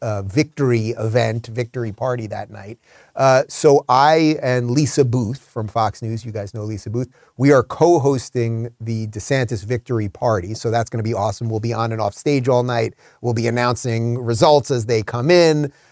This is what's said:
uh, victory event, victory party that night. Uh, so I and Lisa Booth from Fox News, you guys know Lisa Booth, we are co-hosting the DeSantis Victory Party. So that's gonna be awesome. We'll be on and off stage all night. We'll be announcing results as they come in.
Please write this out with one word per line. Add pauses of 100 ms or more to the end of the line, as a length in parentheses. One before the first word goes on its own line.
uh,
victory
event,
victory
party
that
night. (380)
Uh,
so
I
and
Lisa
Booth
from
Fox
News,
you
guys
know
Lisa
Booth, (280)
we
are
co-hosting (100)
the
DeSantis
Victory
Party.
So
that's
gonna
be
awesome.
We'll
be
on
and
off
stage
all
night. (280)
We'll
be
announcing
results
as
they
come
in. (200)